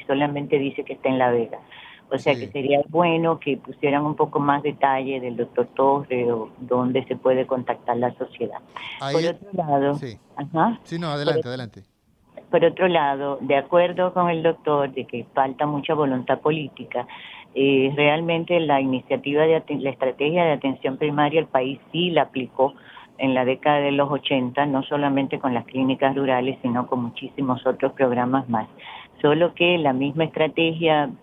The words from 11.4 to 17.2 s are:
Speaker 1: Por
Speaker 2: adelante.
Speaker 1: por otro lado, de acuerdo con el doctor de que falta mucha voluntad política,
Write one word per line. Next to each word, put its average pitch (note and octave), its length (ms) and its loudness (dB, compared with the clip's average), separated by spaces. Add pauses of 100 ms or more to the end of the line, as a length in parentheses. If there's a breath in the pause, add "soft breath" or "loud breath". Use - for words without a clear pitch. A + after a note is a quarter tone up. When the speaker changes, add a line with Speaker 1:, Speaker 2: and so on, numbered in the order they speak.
Speaker 1:
Por A#2+ 80 -8
Speaker 2:
adelante. A#2+ 340 -10 (640)
Speaker 1:
por E3+ 160 4
otro E3+ 240 2
lado, C#3 500 0
de C#3 160 0
acuerdo F3 580 2
con F3+ 160 2
el E3 140 0
doctor D3 480 0
de B2+ 160 -8
que A#2 260 -8
falta C3+ 320 0
mucha D3 280 -2
voluntad C3+ 480 0
política, C3+ 640 -4 (480 loud breath)